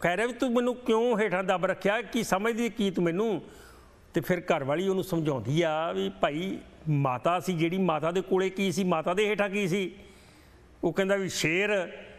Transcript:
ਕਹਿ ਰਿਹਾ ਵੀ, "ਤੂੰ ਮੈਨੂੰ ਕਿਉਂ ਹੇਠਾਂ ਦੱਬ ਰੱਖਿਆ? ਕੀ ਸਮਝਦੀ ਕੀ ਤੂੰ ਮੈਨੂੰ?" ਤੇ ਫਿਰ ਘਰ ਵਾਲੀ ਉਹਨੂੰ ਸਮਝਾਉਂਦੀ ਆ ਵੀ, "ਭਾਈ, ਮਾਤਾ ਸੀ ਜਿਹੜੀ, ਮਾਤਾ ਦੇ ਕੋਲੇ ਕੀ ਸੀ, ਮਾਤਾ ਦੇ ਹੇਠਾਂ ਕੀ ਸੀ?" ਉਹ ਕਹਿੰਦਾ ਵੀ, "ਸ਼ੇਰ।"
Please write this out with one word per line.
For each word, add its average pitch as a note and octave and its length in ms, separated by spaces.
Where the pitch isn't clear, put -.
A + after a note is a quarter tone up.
ਕਹਿ F3 160
ਰਿਹਾ A3 100
ਵੀ, B3+ 60
"ਤੂੰ B3 200
ਮੈਨੂੰ B3 220
ਕਿਉਂ A3+ 440
ਹੇਠਾਂ G3 260
ਦੱਬ F#3 220
ਰੱਖਿਆ? G3 360
ਕੀ G#3+ 200
ਸਮਝਦੀ A3 460
ਕੀ G3 220
ਤੂੰ F3+ 140
ਮੈਨੂੰ?" F3 380
ਤੇ E3+ 60
ਫਿਰ F3 200
ਘਰ D#3 240
ਵਾਲੀ E3 240
ਉਹਨੂੰ F#3+ 160
ਸਮਝਾਉਂਦੀ D3+ 580
ਆ D#3+ 300
ਵੀ, F#3+ 160
"ਭਾਈ, E3+ 380
ਮਾਤਾ C#3+ 520
ਸੀ F#3 120
ਜਿਹੜੀ, E3 260
ਮਾਤਾ D#3+ 320
ਦੇ F#3 100
ਕੋਲੇ F3+ 300
ਕੀ G3 220
ਸੀ, F#3+ 120
ਮਾਤਾ E3+ 300
ਦੇ G#3 140
ਹੇਠਾਂ G3+ 200
ਕੀ G3 200
ਸੀ?" F#3 220
ਉਹ E3+ 80
ਕਹਿੰਦਾ G3 240
ਵੀ, F#3+ 120
"ਸ਼ੇਰ।" F3+ 580